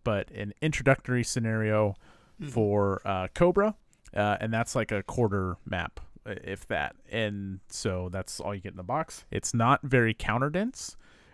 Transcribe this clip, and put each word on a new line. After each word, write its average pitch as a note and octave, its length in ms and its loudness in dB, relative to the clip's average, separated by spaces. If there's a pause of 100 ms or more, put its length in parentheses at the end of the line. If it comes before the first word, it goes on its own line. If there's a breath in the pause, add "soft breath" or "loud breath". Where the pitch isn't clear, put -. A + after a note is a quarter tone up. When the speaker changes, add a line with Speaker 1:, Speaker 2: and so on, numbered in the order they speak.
Speaker 1:
but G#2 260 0
an G#2 300 -8
introductory C3 640 2
scenario G#2+ 720 2 (440 soft breath)
Speaker 2:
Mm-hmm. D3 120 -8
Speaker 1:
for, G#2 540 2
uh, F#2 280 -2
Cobra. G3 420 4 (380)
Uh, G#2 280 2
and A2+ 120 -2
that's, A2+ 220 -2
like, A2+ 160 0
a G2+ 120 -2
quarter G2 520 0 (100)
map, - 360 -6 (240)
i-, A2 60 -10 (120)
if - 240 -10
that. D#2 280 -4 (140)
And G2+ 600 -4
so F#2 420 -4
that's F#2 300 -8
all G2+ 120 -6
you G2 60 -8
get F#2 140 -12
in - 40 -14
the F#2 60 -12
box. C3+ 480 -6
It's - 220 -4
not A#2+ 300 4
very B2 300 4
counter B2 360 0
dense, G3 480 -4 (360 soft breath)